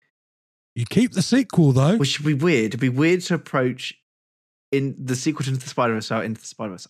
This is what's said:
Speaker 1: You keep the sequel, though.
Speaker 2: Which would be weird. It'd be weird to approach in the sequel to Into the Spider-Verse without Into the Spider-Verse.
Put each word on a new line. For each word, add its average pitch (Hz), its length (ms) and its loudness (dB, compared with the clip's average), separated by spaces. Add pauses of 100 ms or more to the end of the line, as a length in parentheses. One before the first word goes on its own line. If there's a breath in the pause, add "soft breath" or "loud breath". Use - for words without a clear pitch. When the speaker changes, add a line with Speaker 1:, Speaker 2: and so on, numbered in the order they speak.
(760)
Speaker 1:
You 120 140 -2
keep 233 240 -2
the 185 80 -2
sequel, 175 520 2
though. 143 260 4
Speaker 2:
Which 139 200 0
would 147 80 -8
be 156 60 2 (100)
weird. 135 260 2
It'd 117 120 -6
be 131 80 2
weird 160 360 2
to 180 100 0
approach 127 580 -2 (800)
in 139 260 0
the 127 180 -2
sequel 151 280 0
to 131 60 0
Into 131 120 0
the - 60 -14
Spider-Verse 113 400 0
without 113 160 0
Into 110 160 -4
the - 60 -20
Spider-Verse. 101 440 -10